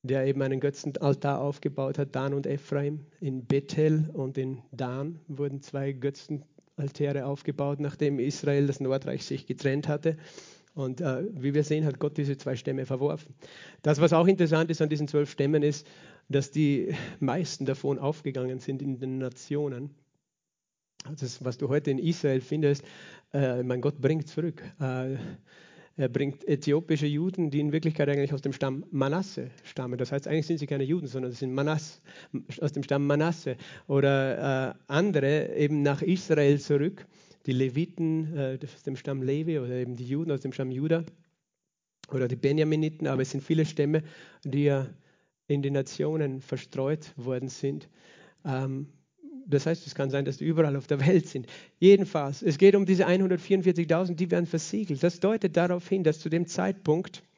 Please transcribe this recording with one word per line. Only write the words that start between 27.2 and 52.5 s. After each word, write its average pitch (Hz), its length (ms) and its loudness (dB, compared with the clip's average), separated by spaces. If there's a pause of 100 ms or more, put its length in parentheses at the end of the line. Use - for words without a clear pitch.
die 143 80 -2
in 147 140 0
Wirklichkeit 156 360 0
eigentlich 143 240 0
aus 135 100 -4
dem 139 100 -4
Stamm 135 400 -4
Manasse 139 580 -2 (140)
stammen. 127 340 -8
Das 127 140 -4
heißt, 139 160 -4
eigentlich 156 180 0
sind 165 120 -2
sie 143 100 -6
keine 135 160 -2
Juden, 151 240 -2
sondern 127 240 -6
sie 117 60 -12
sind 127 140 -4
Manas-, 147 480 -2 (600)
aus 143 120 0
dem 143 120 -4
Stamm 143 240 2
Manasse. 151 480 0 (320)
Oder, 135 840 2
äh, - 40 -12 (120)
andere 151 720 2
eben 147 260 2
nach 143 180 2
Israel 151 600 4
zurück, 147 460 0 (400)
die 135 60 0
Leviten, 160 840 0
äh, 131 260 -4
aus - 200 -16
dem 135 140 -6
Stamm 135 260 -4
Levi 151 360 0
oder 123 120 -4
eben 123 260 -4
die 123 80 -8
Juden 151 260 -2
aus 139 100 0
dem 131 120 -6
Stamm 131 180 -4
Juda 156 340 0 (1080)
oder 127 180 0
die 127 80 -2
Benjaminiten. 156 720 2
Aber 131 160 0
es 135 80 -2
sind 139 120 -4
viele 160 220 2
Stämme, 151 380 0 (420)
die 143 200 0
ja 139 220 4 (600)
in 143 160 0
die 139 80 0
Nationen 143 720 -2
verstreut 143 760 -4
worden 127 320 -4
sind. 139 400 -6 (560)
Ähm, 135 440 -4 (580)
das 143 180 2
heißt, 165 220 -2
es - 80 -14
kann 139 160 -2
sein, 139 160 0
dass 139 100 -4
die 143 80 -8
überall 156 320 2
auf 135 100 -8
der 139 180 0
Welt 175 240 6
sind. 127 180 -8 (320)
Jedenfalls, 180 640 6
es 151 160 2